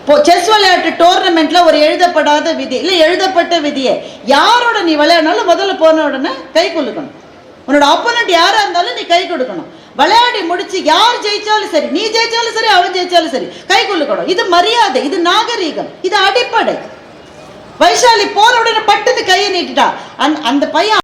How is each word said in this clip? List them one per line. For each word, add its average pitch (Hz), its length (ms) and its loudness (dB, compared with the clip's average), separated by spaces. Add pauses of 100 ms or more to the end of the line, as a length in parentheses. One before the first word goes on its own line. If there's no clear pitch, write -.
இப்போ 294 240 2
செஸ் 349 220 4
விளையாட்டு 370 580 2
டோர்னமெண்ட்ல 349 600 2
ஒரு 302 160 4
எழுதப்படாத 320 720 2
விதி, 262 240 -6
இல்ல 302 160 -2
எழுதப்பட்ட 349 680 2
விதியை, 269 440 -2 (220)
யாரோட 427 560 2
நீ 320 160 0
விளையாடினாலும் 339 520 2
முதல்ல 370 300 0
போன 320 240 4
உடனே 269 260 -4 (240)
கை 339 240 -2
குலுக்கணும். 262 340 -6 (580)
உன்னோட 294 280 4
ஆப்போனன்ட் 466 340 -2
யாரா 370 300 2
இருந்தாலும் 370 340 -2
நீ 427 80 -10
கை 349 280 -10
கொடுக்கணும். 277 340 -8 (320)
விளையாடி 453 440 0
முடிச்சு 349 420 -6
யார் 392 400 2
ஜெயிச்சாலும் 415 500 -2
சரி, 285 140 0
நீ 320 200 -4
ஜெயிச்சாலும் 453 480 -2
சரி, 453 120 -2
அவன் 370 260 2
ஜெயிச்சாலும் 349 380 0
சரி, 233 180 -6 (180)
கை 392 180 0
குலுக்கணும். 262 440 -4
இது 370 160 -2
மரியாதை, 370 600 2
இது 320 180 -4
நாகரீகம், 359 680 -2 (140)
இது 381 140 -2
அடிப்படை. 403 580 0 (1040)
வைஷாலி 427 540 2
போன 466 240 4
உடனே 440 180 0
பட்டுன்னு 427 480 0
கையை 381 300 0
நீட்டிட்டா. 262 300 -2 (320)
அந்த, 294 240 -2
அந்த 269 260 0
பையன் 403 380 0